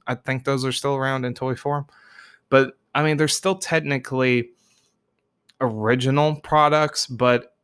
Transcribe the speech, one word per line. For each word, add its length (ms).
I 80
think 320
those 180
are 80
still 220
around 320
in 80
toy 220
form. 300
But, 300
I 80
mean, 160
they're 100
still 280
technically 960
original 760
products, 680
but 580